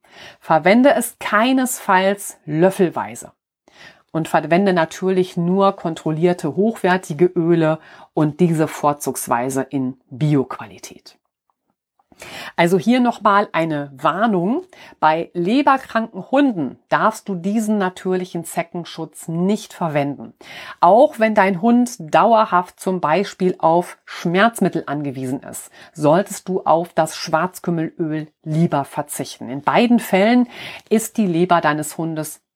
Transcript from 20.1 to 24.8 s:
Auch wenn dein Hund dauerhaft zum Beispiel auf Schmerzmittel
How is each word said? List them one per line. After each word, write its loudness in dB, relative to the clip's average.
Auch 6
wenn 2
dein 2
Hund 2
dauerhaft 2
zum -4
Beispiel -2
auf 0
Schmerzmittel 0